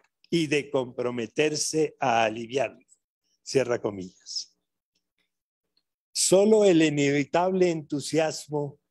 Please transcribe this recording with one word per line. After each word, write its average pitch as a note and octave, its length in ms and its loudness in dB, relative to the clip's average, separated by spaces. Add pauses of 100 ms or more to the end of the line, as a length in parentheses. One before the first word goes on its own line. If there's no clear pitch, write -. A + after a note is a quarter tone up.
(300)
y E3 160 0
de C#3+ 240 -4
comprometerse C3 1300 -4
a A#2 240 2
aliviarlo. A2+ 600 -4 (560)
Cierra A#2+ 400 -2
comillas. - 760 -10 (1600)
Solo G#3 540 4
el E3 180 6
inevitable D#3 880 0
entusiasmo D3 1080 -6 (120)